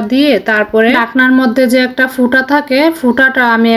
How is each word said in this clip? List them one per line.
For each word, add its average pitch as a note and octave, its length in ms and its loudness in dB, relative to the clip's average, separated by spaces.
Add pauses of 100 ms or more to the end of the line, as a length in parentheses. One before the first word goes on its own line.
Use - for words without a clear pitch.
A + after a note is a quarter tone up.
(120)
দিয়ে C#4 200 2 (180)
তারপরে A3 380 0 (120)
ঢাকনার B3+ 400 0
মধ্যে C4 240 0 (100)
যে B3+ 140 2
একটা B3+ 260 -2
ফুটা B3+ 280 0 (100)
থাকে, C#4+ 280 -2 (200)
ফুটাটা C4 440 0 (120)
আমি A3+ 220 0